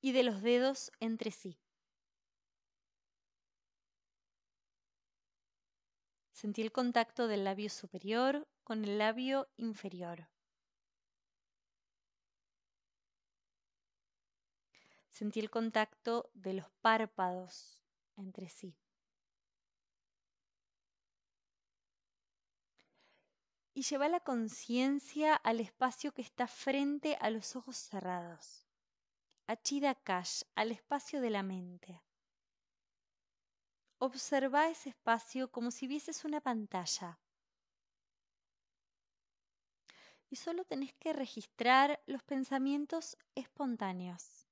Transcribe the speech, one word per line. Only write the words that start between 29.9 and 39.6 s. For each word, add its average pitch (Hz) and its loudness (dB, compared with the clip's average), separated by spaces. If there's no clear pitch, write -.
al 220 2
espacio 277 -4
de 240 2
la 202 0
mente. 180 -8
Observa 269 2
ese 320 -8
espacio 240 -2
como 240 -2
si 254 -6
vieses 294 -6
una 302 -2
pantalla. 190 -4